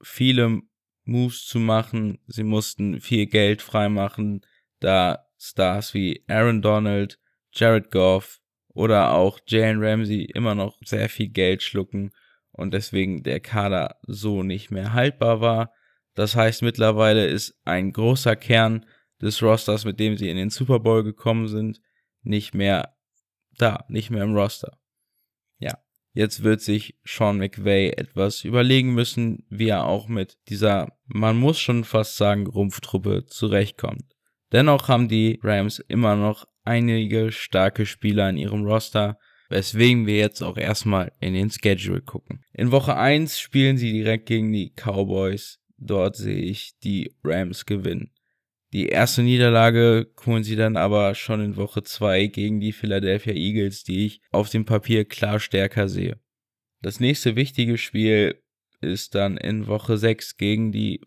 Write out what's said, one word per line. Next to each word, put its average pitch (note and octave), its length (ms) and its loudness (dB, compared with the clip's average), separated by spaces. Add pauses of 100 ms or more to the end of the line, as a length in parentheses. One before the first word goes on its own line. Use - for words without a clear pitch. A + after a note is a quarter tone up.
viele A#2+ 640 0 (420)
Moves A#2+ 420 -2
zu - 100 -4
machen, A2+ 720 0
sie A2 160 -8
mussten G#2 580 -2
viel G#2+ 240 2
Geld G#2 380 2
freimachen, G#2 840 -2 (340)
da F#2 460 0 (140)
Stars F#2+ 560 -2
wie F#2+ 320 -4
Aaron A2 340 2
Donald, G#2 580 0 (320)
Jared A2+ 380 2
Goff F#2+ 500 2 (280)
oder G2+ 460 2
auch F#2 340 2
Jalen A2 360 0
Ramsey G#2+ 420 -2
immer A2+ 280 -2
noch G2+ 320 -4
sehr G#2+ 240 -2
viel G#2+ 200 -6
Geld F#2+ 340 0
schlucken G2 480 -6 (400)
und F#2 240 -6
deswegen F#2+ 480 -4
der C2 160 -4
Kader G2+ 640 -4
so G2+ 400 -6
nicht G2 260 -6
mehr G2+ 240 -6
haltbar A#2 480 0
war. A2+ 320 0 (400)
Das G#2 220 -2
heißt, A2+ 260 2
mittlerweile A2 640 4
ist E2 400 -4
ein F#2 260 -2
großer A#2 440 2
Kern A2 500 2 (340)
des G#2+ 220 -4
Rosters, A2 440 2
mit A2 140 -6
dem G#2+ 160 0
sie G2+ 140 -4
in F2 80 -4
den F#2+ 140 -4
Super B2+ 280 0
Bowl A2+ 240 2
gekommen A2+ 440 -2
sind, G#2+ 340 -6 (400)
nicht G#2+ 320 -4
mehr G2 420 0 (600)
da, A2+ 300 0
nicht A2 240 -6
mehr G#2 140 -2
im G#2+ 100 0
Roster. - 420 -2 (800)
Ja, - 220 -10 (320)
jetzt A2 320 -4
wird G#2+ 180 2
sich - 420 -4
Sean G#2 340 -2
McVay G2 540 0
etwas - 520 -4
überlegen B2+ 500 2
müssen, A#2 560 -2
wie A2 200 -2
er F2 160 0
auch G2+ 220 -2
mit G#2 300 -6 (120)
dieser, G2+ 560 0
man A2 320 0
muss C#3+ 220 4
schon A#2+ 240 0
fast - 340 -2
sagen, G2+ 300 2
Rumpftruppe G2 800 -4
zurechtkommt. - 880 -4 (360)
Dennoch C#3 360 4
haben A#2+ 200 4
die A2+ 360 0
Rams G#2 360 -2
immer A2 360 0
noch G#2 320 -2 (160)
einige A2+ 680 0
starke G2 540 0
Spieler G2+ 440 0
in F#2 80 -2
ihrem G#2 260 -4
Roster, G#2 560 -2 (300)
weswegen A2 580 4
wir G#2 100 2
jetzt G#2+ 240 0
auch F#2+ 160 -8
erstmal G2+ 640 -2
in F#2 160 -4
den G2 160 0
Schedule F#2 500 -2
gucken. - 420 -14 (100)
In A#2+ 180 -2
Woche C3+ 260 2
eins D3 420 0
spielen C3+ 380 2
sie A#2+ 140 -2
direkt A2 340 0
gegen A2 260 0
die G#2 240 -2
Cowboys. G2 840 -4 (160)
Dort G2+ 380 -2
sehe G2+ 260 -6
ich - 420 -8
die G2 400 -4
Rams F2 420 -4
gewinnen. F#2+ 460 -6 (600)
Die G2 160 -2
erste A#2+ 360 2
Niederlage A#2 880 6 (160)
holen A2+ 160 0
sie G#2+ 120 -4
dann A2 220 0
aber G2+ 380 2
schon G#2+ 260 -4
in G#2 140 -4
Woche G2+ 260 -6
zwei G2+ 460 0
gegen G#2 320 -2
die G#2+ 120 -4
Philadelphia G2 640 -2
Eagles, G2 500 -4
die F#2 220 -2
ich - 240 -8
auf G2+ 200 0
dem A2 160 -2
Papier G#2+ 400 2
klar G#2+ 340 -4
stärker G2 500 0
sehe. F#2 300 -6 (600)
Das - 180 -8
nächste B2 360 0
wichtige A#2+ 440 0
Spiel G#2+ 640 2 (360)
ist - 360 -6
dann G2 220 -2
in G#2+ 280 -4
Woche G#2+ 320 -2
sechs A2 400 -2
gegen G#2+ 340 0
die G#2 360 -4